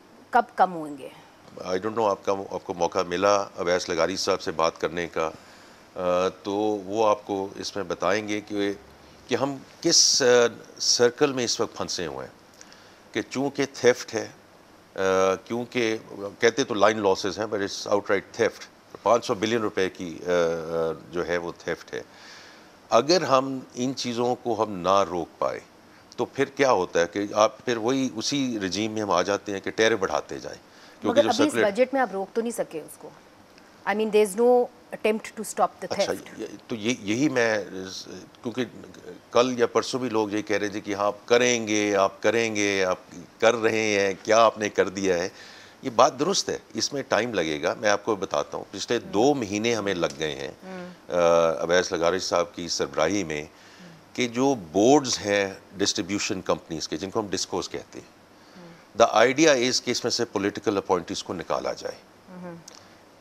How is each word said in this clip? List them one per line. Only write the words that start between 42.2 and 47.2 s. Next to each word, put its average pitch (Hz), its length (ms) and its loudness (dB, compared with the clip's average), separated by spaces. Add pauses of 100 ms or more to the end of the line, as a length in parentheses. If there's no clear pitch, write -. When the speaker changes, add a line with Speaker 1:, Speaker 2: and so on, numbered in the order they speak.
Speaker 2:
करेंगे, 104 600 2
आप 92 200 0 (380)
कर 113 140 6
रहे 110 400 0
हैं, 98 300 2
क्या 107 140 4
आपने 107 300 4
कर 95 200 2
दिया 95 280 0
है? 90 160 -2 (520)
ये 131 60 -6
बात 127 220 4
दुरुस्त 131 360 -2
है, 80 140 -6 (140)
इसमें 131 340 -4
टाइम 110 240 0